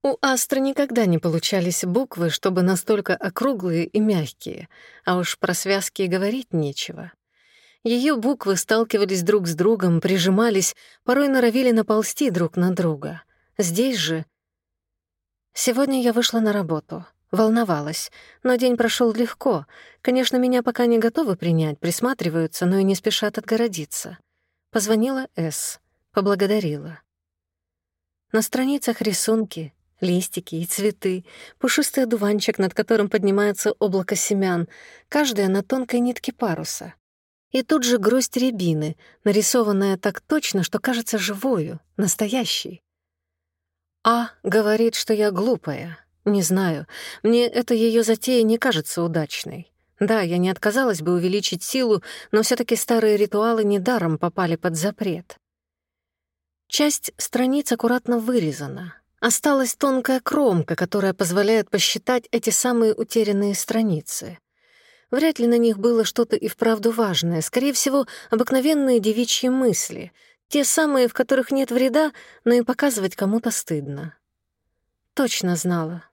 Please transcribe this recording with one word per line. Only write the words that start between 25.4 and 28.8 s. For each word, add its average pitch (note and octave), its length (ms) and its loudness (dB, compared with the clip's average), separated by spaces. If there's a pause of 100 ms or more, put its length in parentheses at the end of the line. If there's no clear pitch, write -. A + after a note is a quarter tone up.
поблагодарила. F#3+ 920 -2 (1300)
На A3 100 2
страницах B3+ 600 -2